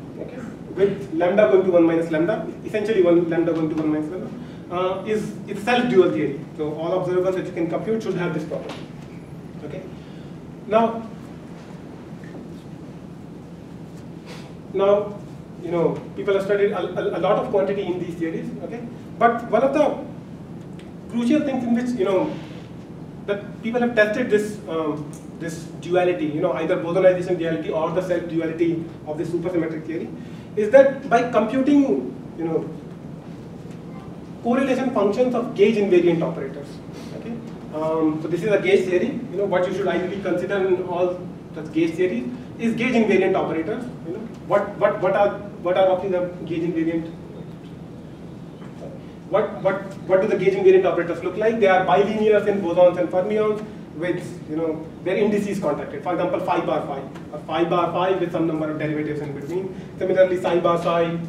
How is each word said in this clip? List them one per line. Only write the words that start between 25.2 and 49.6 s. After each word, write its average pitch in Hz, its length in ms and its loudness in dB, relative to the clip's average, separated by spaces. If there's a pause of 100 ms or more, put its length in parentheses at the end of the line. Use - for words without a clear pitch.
this 165 240 -8 (180)
duality, 175 440 2
you 151 160 -2
know, 180 120 2
either 175 240 0
bosonization 180 600 4
duality 160 320 -2
or 160 200 0
the 180 100 0
self 170 280 0
duality 165 540 0 (240)
of 151 100 -6
the 175 60 -2
supersymmetric 165 640 -2
theory, 165 240 -6 (460)
is 208 140 0
that 269 400 8
by - 220 4
computing, 269 800 4 (240)
you 165 60 -6
know, 160 260 0 (1700)
correlation 254 500 2
functions 226 400 4
of - 220 -2
gauge 214 220 6
invariant 175 440 6
operators. - 460 -4 (480)
Okay, - 180 -10 (400)
um, 156 480 2
so 165 60 -4
this 170 160 -2
is 220 80 2
a - 100 6
gauge 190 240 6
theory. - 340 0 (120)
You 170 60 -6
know, 202 80 0
what 185 220 2
you 196 60 -2
should 190 140 0
ideally 185 340 -2
consider 190 460 0
in 180 160 2
all 180 360 0 (360)
such 151 180 -10
gauge 165 220 2
theories 240 340 0 (300)
is 233 160 0
gauge 233 180 0
invariant 190 420 4
operators. 185 480 -2 (220)
You 165 80 -8
know, 202 60 -8 (280)
what, 202 300 2
what, 190 240 2
what 185 120 4
are, 202 260 4 (240)
what 180 120 2
are 190 140 6
roughly 185 200 0
the 180 220 0 (140)
gauge 165 160 -2
invariant? 165 500 -2 (2250)
What, 202 340 2